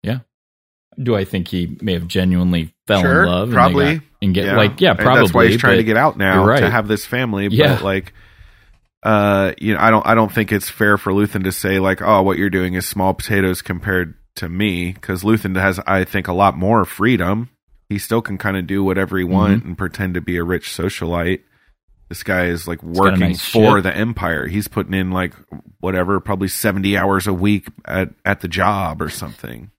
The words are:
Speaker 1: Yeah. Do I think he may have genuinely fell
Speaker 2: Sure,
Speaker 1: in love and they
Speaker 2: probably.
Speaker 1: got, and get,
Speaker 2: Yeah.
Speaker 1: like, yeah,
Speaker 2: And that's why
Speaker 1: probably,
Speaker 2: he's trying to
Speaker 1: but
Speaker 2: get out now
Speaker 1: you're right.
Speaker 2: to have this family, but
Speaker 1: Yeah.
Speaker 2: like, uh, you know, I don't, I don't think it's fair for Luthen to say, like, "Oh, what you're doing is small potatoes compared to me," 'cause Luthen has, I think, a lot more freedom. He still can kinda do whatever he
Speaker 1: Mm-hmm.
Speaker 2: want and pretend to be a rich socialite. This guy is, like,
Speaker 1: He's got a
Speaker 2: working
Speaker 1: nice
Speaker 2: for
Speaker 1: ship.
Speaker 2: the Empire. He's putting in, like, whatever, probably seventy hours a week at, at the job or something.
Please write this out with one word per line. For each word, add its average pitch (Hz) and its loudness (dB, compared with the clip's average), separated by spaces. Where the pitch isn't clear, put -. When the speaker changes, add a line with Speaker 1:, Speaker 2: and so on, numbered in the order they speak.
Speaker 1:
Yeah. 123 -4
Do 120 0
I 98 0
think 92 -4
he 87 -4
may 95 -2
have 85 -4
genuinely 90 0
fell 101 4
Speaker 2:
Sure, 131 4
Speaker 1:
in 196 2
love 90 0
and 120 -4
they 120 0
Speaker 2:
probably. 139 4
Speaker 1:
got, 151 -8
and 95 0
get, 98 0
Speaker 2:
Yeah. 98 2
Speaker 1:
like, 107 2
yeah, 180 6
Speaker 2:
And 90 0
that's 107 2
why 127 6
Speaker 1:
probably, 117 6
Speaker 2:
he's 120 2
trying 120 4
to 113 2
Speaker 1:
but 107 0
Speaker 2:
get 110 2
out 143 2
now 95 2
Speaker 1:
you're 101 4
right. 135 4
Speaker 2:
to 107 2
have 110 0
this 107 -2
family, 110 -4
but 107 0
Speaker 1:
Yeah. 135 4
Speaker 2:
like, 95 -4
uh, 101 2
you 104 0
know, - -2
I 110 6
don't, 107 4
I 113 4
don't 110 2
think 110 -2
it's 101 -2
fair 104 2
for 98 -2
Luthen 101 0
to 92 -2
say, 95 -2
like, 95 0
"Oh, 101 4
what 95 0
you're 98 0
doing 92 -2
is 90 -4
small 95 -2
potatoes 95 -2
compared 90 -4
to 90 -10
me," 90 -4
'cause 92 -8
Luthen 104 0
has, 92 0
I 95 2
think, 92 -4
a 92 -4
lot 92 2
more 98 2
freedom. 104 0
He 101 -4
still 113 -2
can 98 -10
kinda 95 -4
do 98 -2
whatever 95 0
he 92 0
Speaker 1:
Mm-hmm. 90 -2
Speaker 2:
want 104 2
and 87 -10
pretend 92 -6
to 90 -4
be 87 -6
a 85 -2
rich 87 -4
socialite. 87 -4
This - -14
guy 90 -2
is, 85 -6
like, 85 -10
Speaker 1:
He's 82 -6
got 98 6
a 95 6
Speaker 2:
working 92 2
Speaker 1:
nice 87 -2
Speaker 2:
for 110 6
Speaker 1:
ship. 92 0
Speaker 2:
the 87 -2
Empire. 85 -4
He's 101 -4
putting - -6
in, 92 -2
like, 92 -4
whatever, 92 -2
probably 98 -4
seventy 98 -2
hours 95 0
a 101 -2
week 98 0
at, 92 -4
at 98 -2
the 90 -8
job 92 -2
or 76 -6
something. 60 -14